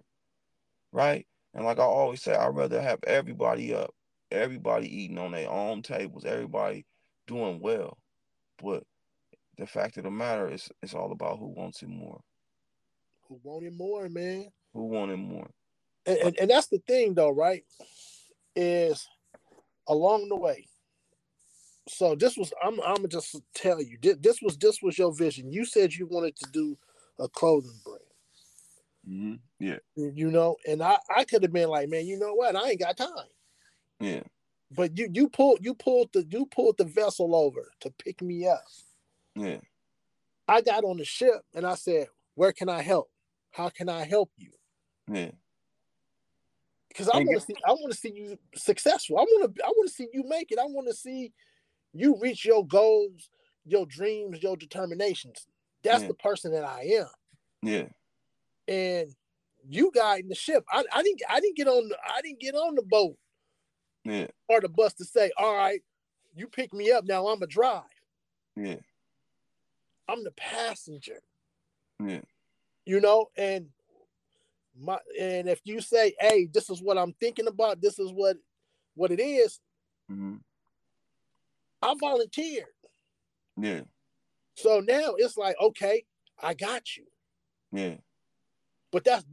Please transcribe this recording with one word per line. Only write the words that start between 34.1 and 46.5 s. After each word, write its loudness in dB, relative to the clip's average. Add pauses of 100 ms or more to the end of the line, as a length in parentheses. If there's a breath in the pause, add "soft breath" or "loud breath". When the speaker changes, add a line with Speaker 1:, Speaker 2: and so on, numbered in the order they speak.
Speaker 2:
But -2
you, -4
you 4
pulled, 4
you -6
pulled 2
the, 0
you -4
pulled 2
the 4
vessel 0
over 2 (100)
to -12
pick -12
me -4
up. 2 (720)
Speaker 1:
Yeah. -6 (880)
Speaker 2:
I 6
got 0
on -2
the -8
ship 2 (100)
and -4
I -2
said, -2 (260)
"Where 4
can -4
I -2
help? 0 (400)
How -4
can -8
I -4
help 2
you?" -20 (560)
Speaker 1:
Yeah. -6 (1600)